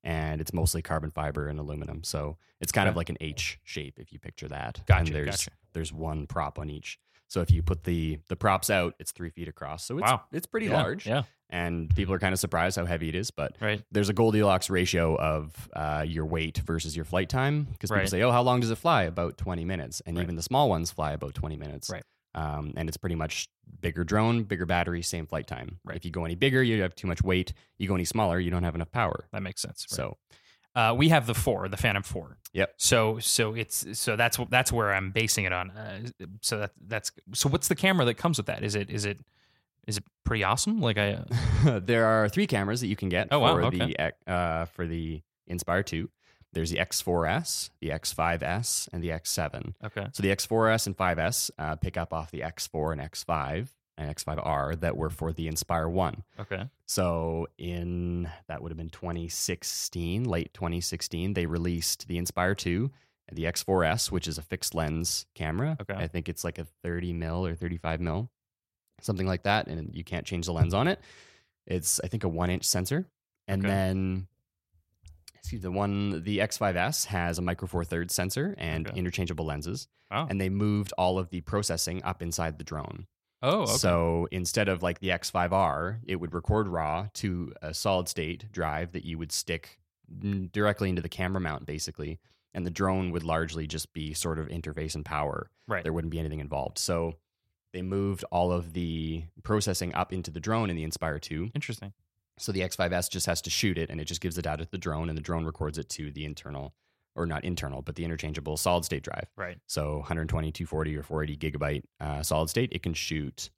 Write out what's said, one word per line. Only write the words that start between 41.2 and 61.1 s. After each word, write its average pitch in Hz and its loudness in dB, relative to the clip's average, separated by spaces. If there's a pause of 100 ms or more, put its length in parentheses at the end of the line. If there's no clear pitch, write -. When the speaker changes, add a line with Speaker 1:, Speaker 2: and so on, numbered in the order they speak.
Speaker 1:
<laughs> 117 6
There 113 6
are 110 6
three 202 2
cameras 110 2
that 120 -2
you 101 2
can 101 -2
get 87 2
Speaker 2:
Oh, 147 6
wow, 143 8
Speaker 1:
for 85 4
Speaker 2:
okay. 87 2 (320)
Speaker 1:
the, 90 -2
uh, 82 2
for 85 -6
the 80 -4 (240)
Inspire 90 2
two. 82 -2 (420)
There's 82 0
the 80 -2
X - 0
four 87 2
S, 127 -2 (100)
the 78 -4
X - -4
five 82 0
S, 92 -2
and 85 -4
the 85 -2
X 80 -4
seven. - -4 (100)
Speaker 2:
Okay. 104 -8
Speaker 1:
So - -6
the 98 4
X 98 2
four 113 4
S 110 4
and 98 -4
five 90 2
S, 85 0
uh, 78 -4
pick - -2
up 82 -4
off 80 -4
the 64 -8
X - -8
four 80 -2
and 73 -4
X - -10
five 80 -2 (240)
and 76 -4
X - -6
five 78 -2
R 73 0
that 82 0
were 78 -2
for 80 -4
the 80 -4
Inspire 80 -2
one. 90 0 (160)
Speaker 2:
Okay. 101 -6 (160)
Speaker 1:
So 82 0 (100)
in, 87 -4 (180)
that 76 -8
would 82 -8
have 80 -8
been 80 -8
twenty 85 -6
sixteen, 87 -2
late 87 0
twenty 85 -2
sixteen, 87 -2